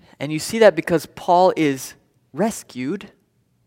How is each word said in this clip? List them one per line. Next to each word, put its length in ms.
And 120
you 60
see 220
that 160
because 300
Paul 500
is 380
rescued 760